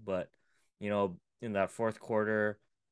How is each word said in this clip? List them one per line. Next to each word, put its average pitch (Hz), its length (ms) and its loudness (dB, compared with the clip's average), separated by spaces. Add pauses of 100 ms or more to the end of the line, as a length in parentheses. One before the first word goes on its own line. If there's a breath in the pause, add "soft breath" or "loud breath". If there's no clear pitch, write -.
But, 95 280 -2 (500)
you 104 100 -2
know, 101 280 2 (220)
in 113 140 -6
that 98 160 2
fourth 113 280 -2
quarter, 107 600 0 (340)